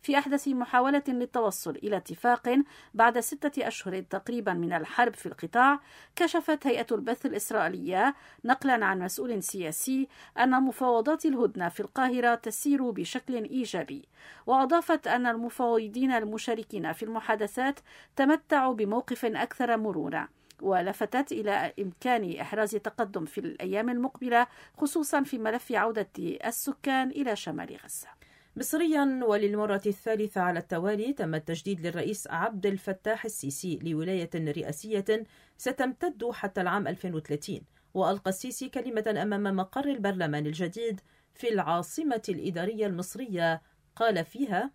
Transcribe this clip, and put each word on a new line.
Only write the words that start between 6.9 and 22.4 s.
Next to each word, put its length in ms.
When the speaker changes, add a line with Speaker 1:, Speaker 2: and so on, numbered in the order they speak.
Speaker 1:
البث 340
الإسرائيلية 880
نقلًا 420
عن 120
مسؤول 440
سياسي 680
أن 240
مفاوضات 600
الهدنة 440
في 120
القاهرة 540
تسير 560
بشكل 440
إيجابي، 760
وأضافت 600
أن 200
المفاوضين 840
المشاركين 800
في 100
المحادثات 800
تمتعوا 580
بموقف 500
أكثر 520
مرونة، 640
ولفتت 720
إلى 460
إمكان 640